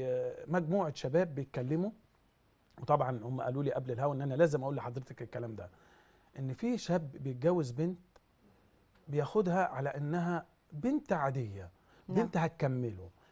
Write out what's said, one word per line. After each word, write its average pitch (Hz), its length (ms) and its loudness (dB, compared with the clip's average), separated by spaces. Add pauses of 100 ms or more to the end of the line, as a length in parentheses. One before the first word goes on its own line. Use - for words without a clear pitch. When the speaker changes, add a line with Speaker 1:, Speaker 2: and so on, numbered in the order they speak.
Speaker 1:
آه، 127 420 -2
مجموعة 170 480 2
شباب 160 400 2
بيتكلموا، 143 560 0 (920)
وطبعًا 131 420 2
هم 127 160 -4
قالوا 127 220 -2
لي 135 100 0
قبل 131 200 -4
الهوا 139 220 0
إن 135 80 -4
أنا 139 120 -2
لازم 147 280 6
أقول 139 140 -2
لحضرتك 123 460 -8
الكلام 117 320 -6
ده، 92 140 -10 (680)
إن 131 140 -4
في 233 260 -2
شاب 165 320 0 (100)
بيتجوز 135 500 0
بنت 165 280 -2 (1080)
بياخدها 175 560 2
على 135 240 -2
إنها 165 580 0 (260)
بنت 254 400 0
عادية، 127 580 0 (380)
Speaker 2:
نعم. 185 100 2
Speaker 1:
بنت 226 180 2
هتكمله، 123 760 0 (220)